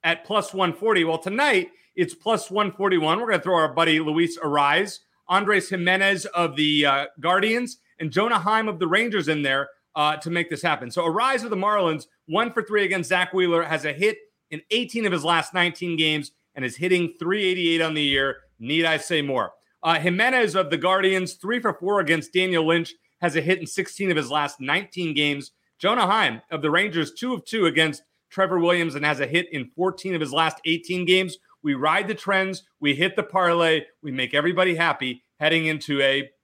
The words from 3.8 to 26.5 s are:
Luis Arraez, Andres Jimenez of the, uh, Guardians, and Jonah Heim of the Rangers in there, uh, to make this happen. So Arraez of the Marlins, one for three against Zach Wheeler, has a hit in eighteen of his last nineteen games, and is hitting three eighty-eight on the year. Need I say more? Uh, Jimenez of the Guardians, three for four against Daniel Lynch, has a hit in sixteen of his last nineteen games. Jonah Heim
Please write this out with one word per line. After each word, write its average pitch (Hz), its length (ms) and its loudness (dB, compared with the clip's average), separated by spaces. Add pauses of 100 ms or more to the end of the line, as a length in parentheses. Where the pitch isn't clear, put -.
Luis 165 400 -2
Arraez, 147 600 0 (280)
Andres 196 420 2
Jimenez 190 580 0
of 170 280 -2
the, 151 300 2
uh, 139 200 2 (140)
Guardians, 214 580 0 (220)
and 160 120 -4
Jonah 214 280 2
Heim 214 280 0
of 175 120 -6
the 180 80 0
Rangers 202 400 0
in 151 140 0
there, 139 280 0 (260)
uh, 151 220 0
to 165 120 -10
make 170 200 -2
this 147 120 -8
happen. 135 300 -2
So 175 120 -2
Arraez 226 400 0
of 240 60 -8
the 214 60 -2
Marlins, 185 500 0 (220)
one 214 260 -2
for 226 80 0
three 208 240 0
against 180 240 -2
Zach 180 240 0
Wheeler, 170 300 2
has 156 220 -2
a 147 80 -2
hit 208 240 0 (340)
in 160 100 -10 (100)
eighteen 226 340 -2
of 185 60 2
his 160 140 -2
last 165 280 2
nineteen 175 440 -2
games, 156 340 0 (220)
and 135 100 -6
is 120 140 -6
hitting 175 420 0
three 196 240 -2
eighty-eight 170 380 2
on 160 140 0
the 151 80 0
year. 139 340 0 (220)
Need 151 260 -2
I 160 120 2
say 156 240 -2
more? 127 300 -2 (320)
Uh, 160 160 2
Jimenez 208 560 2
of 175 160 0
the 170 60 0
Guardians, 190 560 0
three 226 260 -4
for 220 140 -2
four 196 260 -2
against 160 340 -2
Daniel 180 320 0
Lynch, 165 300 0 (260)
has 160 140 0
a 160 60 0
hit 185 180 0
in 160 80 -10
sixteen 190 440 -4
of 156 60 2
his 127 140 -4
last 147 280 -4
nineteen 165 540 -4
games. 143 380 -2 (260)
Jonah 214 300 2
Heim 175 340 0 (100)